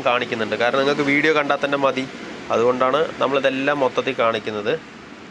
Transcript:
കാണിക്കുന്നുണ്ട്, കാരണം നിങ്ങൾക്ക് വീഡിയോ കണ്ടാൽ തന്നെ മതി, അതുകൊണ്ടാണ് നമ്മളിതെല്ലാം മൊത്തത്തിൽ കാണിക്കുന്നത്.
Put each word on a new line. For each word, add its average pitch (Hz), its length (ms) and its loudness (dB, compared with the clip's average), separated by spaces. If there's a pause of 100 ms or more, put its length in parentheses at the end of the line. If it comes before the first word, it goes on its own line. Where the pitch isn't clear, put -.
കാണിക്കുന്നുണ്ട്, 120 560 0
കാരണം 120 200 2
നിങ്ങൾക്ക് 147 280 2
വീഡിയോ 147 260 4
കണ്ടാൽ 143 280 2
തന്നെ 143 200 0
മതി, 131 200 2 (500)
അതുകൊണ്ടാണ് 127 460 2 (220)
നമ്മളിതെല്ലാം 135 640 0
മൊത്തത്തിൽ 127 380 0
കാണിക്കുന്നത്. 110 500 0 (600)